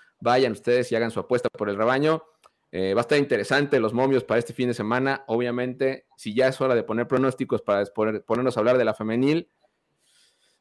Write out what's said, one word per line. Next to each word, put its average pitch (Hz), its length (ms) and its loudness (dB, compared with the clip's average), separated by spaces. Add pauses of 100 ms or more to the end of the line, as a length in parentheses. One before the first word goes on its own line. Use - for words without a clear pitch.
(200)
Vayan 120 340 2
ustedes 120 380 0
y 113 40 0
hagan 113 160 0
su 107 80 -6
apuesta 120 300 -2
por 104 200 -6
el 101 60 -2
rebaño. 139 480 2 (480)
Eh, 95 220 -2
va 117 80 2
a - 20 2
estar 147 140 0
interesante 139 640 0
los 110 140 0
momios 127 300 2
para 113 160 0
este - 140 -6
fin 123 160 -2
de 120 40 0
semana. 127 540 -2
Obviamente, 123 800 -2 (120)
si 107 160 -8
ya 127 140 4
es 131 140 -2
hora 131 140 2
de 110 80 0
poner 113 240 -4
pronósticos 127 540 0
para 101 240 0
poner, 107 380 -2
ponernos 120 320 -2
a 120 40 -2
hablar 123 180 4
de 120 80 2
la 107 80 2
femenil, 131 560 -2 (1120)